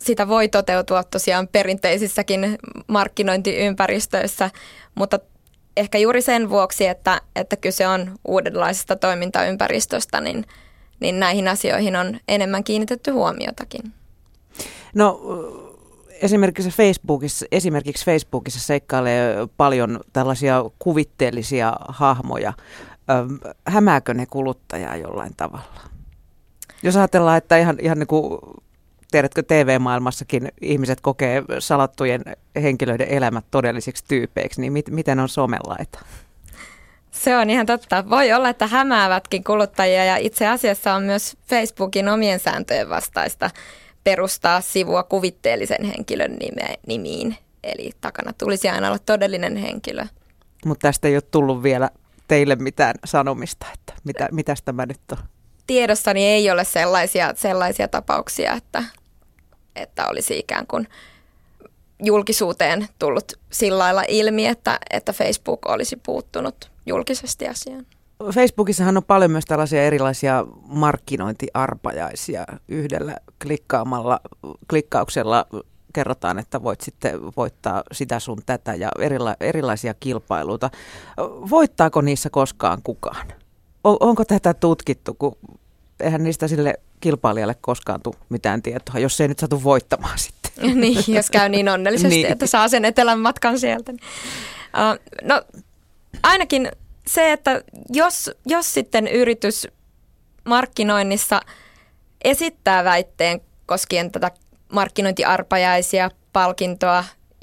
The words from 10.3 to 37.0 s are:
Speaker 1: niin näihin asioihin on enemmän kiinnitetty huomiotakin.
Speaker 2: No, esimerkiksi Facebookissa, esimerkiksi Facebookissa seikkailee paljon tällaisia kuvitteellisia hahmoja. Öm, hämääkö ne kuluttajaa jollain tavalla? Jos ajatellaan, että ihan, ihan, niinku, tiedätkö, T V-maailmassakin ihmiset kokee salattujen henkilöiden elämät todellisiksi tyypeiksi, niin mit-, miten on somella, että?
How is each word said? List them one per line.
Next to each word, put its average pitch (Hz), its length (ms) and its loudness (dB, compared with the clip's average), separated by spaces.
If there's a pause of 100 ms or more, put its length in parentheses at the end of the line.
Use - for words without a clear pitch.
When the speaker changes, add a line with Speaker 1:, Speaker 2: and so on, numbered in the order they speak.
Speaker 1:
niin 180 200 0
näihin 190 280 2
asioihin 185 480 0
on 185 320 -2
enemmän 196 360 0
kiinnitetty 214 480 -2
huomiotakin. - 800 -4 (1040)
Speaker 2:
No, 202 260 4 (880)
esimerkiksi 196 600 2
Facebookissa, 156 800 2
esimerkiksi 156 540 -2
Facebookissa 135 540 -2
seikkailee 123 760 0 (220)
paljon 123 420 2 (140)
tällaisia 131 500 2 (160)
kuvitteellisia 123 920 0 (140)
hahmoja. 127 640 0 (560)
Öm, 131 300 0 (280)
hämääkö 175 460 4
ne 123 120 -4
kuluttajaa 127 720 -6
jollain - 420 -10
tavalla? - 440 -10 (1040)
Jos 180 120 2
ajatellaan, 180 420 6
että 165 200 6
ihan, 170 240 4
ihan, 160 180 0
niinku, 151 400 0 (720)
tiedätkö, 147 320 2
T - 80 0
V-maailmassakin 127 1000 0 (100)
ihmiset 135 400 -2
kokee 135 420 0 (160)
salattujen 135 640 0 (380)
henkilöiden 127 480 0
elämät 120 420 0
todellisiksi 123 560 -2
tyypeiksi, - 540 -2
niin 127 120 -4
mit-, 147 160 -4
miten 147 300 0
on 131 100 0
somella, - 500 -4
että? - 200 -12 (1120)